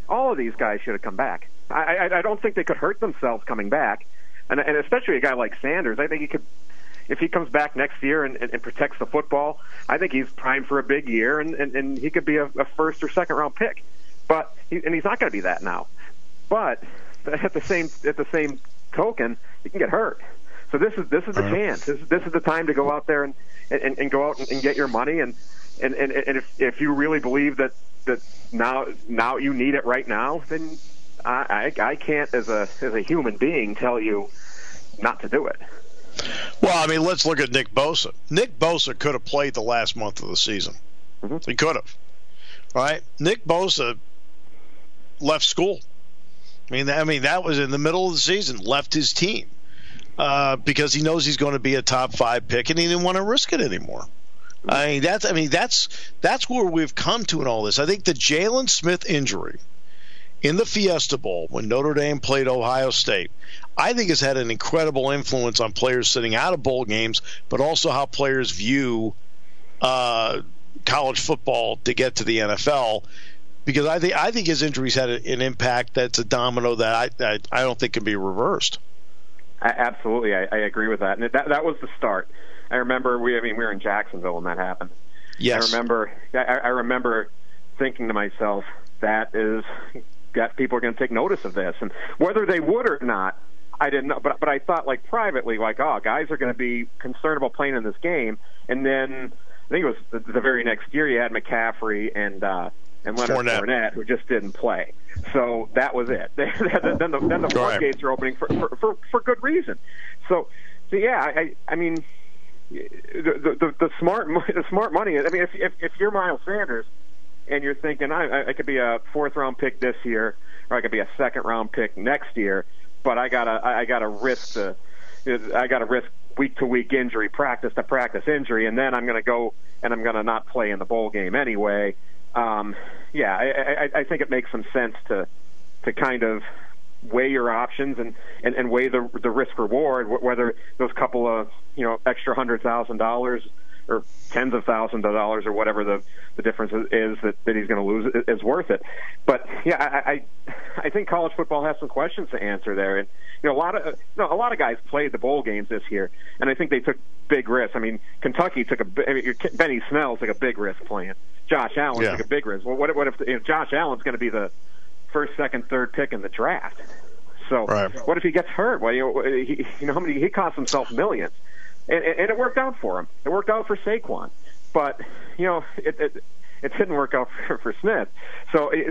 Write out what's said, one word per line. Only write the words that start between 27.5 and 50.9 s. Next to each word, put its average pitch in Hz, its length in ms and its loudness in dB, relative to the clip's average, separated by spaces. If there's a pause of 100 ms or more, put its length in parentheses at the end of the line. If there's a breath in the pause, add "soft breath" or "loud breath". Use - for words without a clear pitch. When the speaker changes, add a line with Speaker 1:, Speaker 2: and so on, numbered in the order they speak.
Speaker 1:
that, 131 160 2 (320)
that 123 160 2 (320)
now, 123 340 0 (220)
now 117 280 2
you 139 180 0
need 131 200 2
it 139 100 0
right 127 220 2
now, 127 420 0
then 160 300 -2 (460)
I, 123 520 0
I, 101 60 2
I 139 140 2
can't, 147 380 0
as 113 140 2
a, 104 200 2 (120)
as 123 140 0
a 113 60 2
human 120 360 0
being, 123 380 2
tell 120 240 0
you 104 300 0 (720 loud breath)
not 117 200 0
to - 80 -4
do 139 180 0
it. - 100 -2 (1040 loud breath)
Speaker 2:
Well, 185 160 6
I 160 100 4
mean, 160 160 2
let's 170 240 2
look 156 140 2
at 131 100 2
Nick 123 240 2
Bosa. 143 380 2 (160)
Nick 175 300 2
Bosa 160 380 2
could 147 180 0
have 110 100 -2
played 143 300 2
the 117 80 0
last 117 340 2
month 104 260 -2
of 101 60 -4
the 90 80 0
season. 98 380 0 (480)
Speaker 1:
Mm-hmm. 131 280 -2
Speaker 2:
He 120 60 0
could 151 200 2
have, - 200 -4 (800 loud breath)
right? 147 280 2 (160)
Nick 190 260 0
Bosa 156 540 2 (1200)
left 151 240 2
school. 180 360 2 (880 soft breath)
I 127 40 -2
mean, 139 160 0
I 156 140 2
mean, 151 180 2
that 165 200 4
was 156 160 2
in 139 120 2
the 143 80 2
middle 170 280 2
of 180 60 0
the 156 80 0
season, 180 380 2
left 131 360 0
his 151 180 2
team, - 340 0 (720 loud breath)
uh, 139 380 4
because 143 380 2